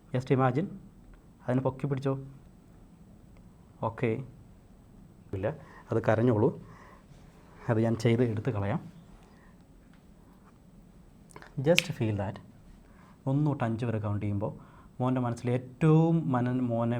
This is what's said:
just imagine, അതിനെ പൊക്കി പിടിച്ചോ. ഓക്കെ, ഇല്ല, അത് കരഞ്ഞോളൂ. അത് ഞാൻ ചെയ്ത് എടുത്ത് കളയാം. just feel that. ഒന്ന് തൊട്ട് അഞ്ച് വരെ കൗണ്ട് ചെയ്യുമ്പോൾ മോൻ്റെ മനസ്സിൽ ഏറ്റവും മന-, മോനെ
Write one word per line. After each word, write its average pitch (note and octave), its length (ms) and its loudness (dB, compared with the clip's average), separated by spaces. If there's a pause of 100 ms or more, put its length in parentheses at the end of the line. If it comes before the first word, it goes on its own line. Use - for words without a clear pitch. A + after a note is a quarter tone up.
(140)
just B2+ 220 -2
imagine, C3 320 2 (760)
അതിനെ B2+ 220 0
പൊക്കി C3+ 260 -4
പിടിച്ചോ. C3+ 220 -2 (1700)
ഓക്കെ, A2+ 220 -2 (1300)
ഇല്ല, F#2+ 100 -4 (440)
അത് A2+ 180 2
കരഞ്ഞോളൂ. A2+ 420 4 (1200)
അത് A2 160 4
ഞാൻ A2+ 180 0
ചെയ്ത് A#2 280 4
എടുത്ത് G2+ 240 -4
കളയാം. G2+ 260 -2 (2750)
just F3 200 4 (120)
feel G#2+ 240 0
that. G2 120 -8 (920)
ഒന്ന് D3 180 2
തൊട്ട് C3+ 200 -2
അഞ്ച് A2+ 200 -2
വരെ A2 160 -2
കൗണ്ട് G#2 220 -2
ചെയ്യുമ്പോൾ G2+ 260 -2 (480)
മോൻ്റെ B2+ 240 0
മനസ്സിൽ A#2 320 -4
ഏറ്റവും D#3+ 600 4 (160)
മന-, B2 380 0
മോനെ A#2 300 0